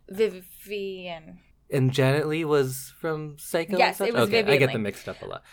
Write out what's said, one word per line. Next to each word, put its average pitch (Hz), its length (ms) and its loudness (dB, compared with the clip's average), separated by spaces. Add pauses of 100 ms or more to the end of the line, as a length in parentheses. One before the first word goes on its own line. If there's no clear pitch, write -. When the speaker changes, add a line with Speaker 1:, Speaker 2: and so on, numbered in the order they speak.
Speaker 1:
Vivian. 185 1300 -6 (320)
Speaker 2:
And 131 200 2
Janet 139 360 2
Leigh 160 180 -2
was 135 540 0
from 151 400 -6
Psycho 180 380 -2
Speaker 1:
Yes, 233 100 6
Speaker 2:
and - 100 -2
such? 202 120 -2
Speaker 1:
it 233 40 -2
was 233 100 4
Speaker 2:
Okay, 226 200 4
Speaker 1:
Vivian 202 100 4
Speaker 2:
I 139 40 6
get 131 100 4
Speaker 1:
Leigh. 123 60 -4
Speaker 2:
them 110 100 -2
mixed - 260 -6
up - 120 -12
a - 40 -12
lot. - 280 -12